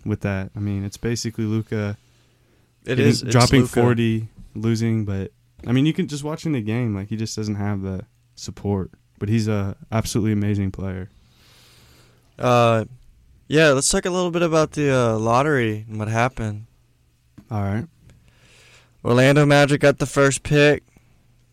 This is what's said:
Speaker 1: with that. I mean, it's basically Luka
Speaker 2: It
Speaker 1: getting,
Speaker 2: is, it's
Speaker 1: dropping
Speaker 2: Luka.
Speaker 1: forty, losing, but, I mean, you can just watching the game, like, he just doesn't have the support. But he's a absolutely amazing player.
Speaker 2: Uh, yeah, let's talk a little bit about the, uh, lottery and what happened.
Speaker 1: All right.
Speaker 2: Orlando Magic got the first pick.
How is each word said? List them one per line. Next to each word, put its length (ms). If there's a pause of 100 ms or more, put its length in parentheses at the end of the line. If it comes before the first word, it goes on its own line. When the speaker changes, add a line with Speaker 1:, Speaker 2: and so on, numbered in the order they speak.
Speaker 1:
with 160
that. 340
I 40
mean, 260
it's 120
basically 460
Luka 540 (840)
Speaker 2:
It 120
Speaker 1:
getting, 120
Speaker 2:
is, 160
it's 80
Speaker 1:
dropping 300
Speaker 2:
Luka. 200
Speaker 1:
forty, 480 (260)
losing, 480
but, 280 (340)
I 80
mean, 120
you 80
can 140
just 160
watching 300
the 80
game, 340
like, 140
he 80
just 180
doesn't 200
have 260
the 240 (300)
support. 560 (280)
But 100
he's 180
a 280 (160)
absolutely 400
amazing 400
player. 380 (1300)
Speaker 2:
Uh, 460 (600)
yeah, 240
let's 180
talk 160
a 40
little 220
bit 100
about 300
the, 240
uh, 220
lottery 720
and 100
what 80
happened. 580 (840)
Speaker 1:
All 120
right. 240 (1200)
Speaker 2:
Orlando 400
Magic 340
got 200
the 60
first 380
pick. 400 (680)